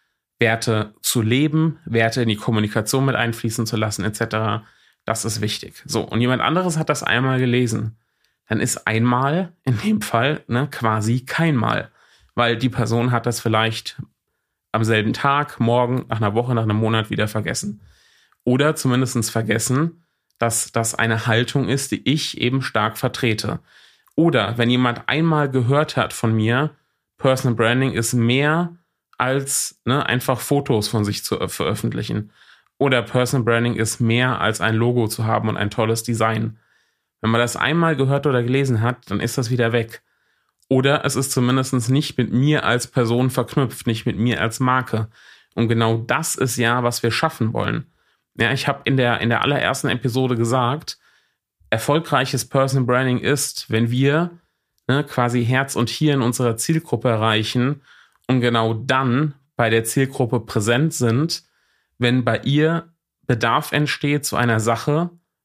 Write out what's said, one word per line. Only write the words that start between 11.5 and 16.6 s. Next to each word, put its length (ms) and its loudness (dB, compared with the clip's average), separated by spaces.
Mal. 340 -2
Weil 220 2
die 120 0
Person 440 0
hat 140 0
das 140 -2
vielleicht 640 -2
am 120 0
selben 280 2
Tag, 480 0
morgen, 480 0
nach 80 -2
einer 180 0
Woche, 200 0
nach 100 0